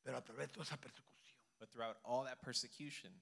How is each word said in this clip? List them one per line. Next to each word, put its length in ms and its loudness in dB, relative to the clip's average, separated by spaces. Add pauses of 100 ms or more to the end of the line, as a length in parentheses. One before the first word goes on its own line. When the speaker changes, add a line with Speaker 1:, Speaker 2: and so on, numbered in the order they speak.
Speaker 1:
Pero 140 2
a 60 2
través 260 -2
de 60 -8
toda 100 -2
esa 120 0
persecución, 300 -10 (520)
Speaker 2:
But 140 -10
throughout 320 2
all 200 6
that 160 -2
persecution 720 -2 (120)